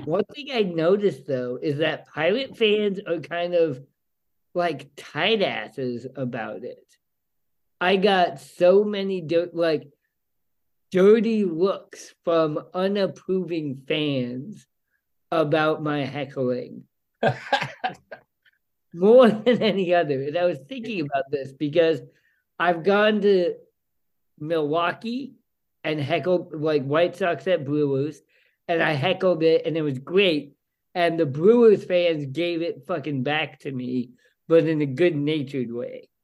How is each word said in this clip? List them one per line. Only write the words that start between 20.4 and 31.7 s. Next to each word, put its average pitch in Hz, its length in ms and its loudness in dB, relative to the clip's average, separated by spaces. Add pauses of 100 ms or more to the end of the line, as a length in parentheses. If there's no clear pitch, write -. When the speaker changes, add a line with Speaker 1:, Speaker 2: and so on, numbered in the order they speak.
Speaker 1:
was 170 220 -2
thinking 233 340 -8
about 139 300 -4
this 135 220 -6
because 156 480 0 (580)
I've 170 240 0
gone 208 380 2
to 185 340 2 (840)
Milwaukee 170 1000 -4 (480)
and 156 160 -4
heckled, 170 540 -2
like, 151 300 -2
White 165 320 0
Sox 175 320 -2
at 175 180 0
Brewers, 143 560 -2 (460)
and 165 160 0
I 156 80 2
heckled 175 520 0
it, 160 220 4
and 160 120 -2
it 160 40 -2
was 143 160 -2
great. 165 560 0 (400)
And 170 240 0
the 165 80 2
Brewers 202 600 6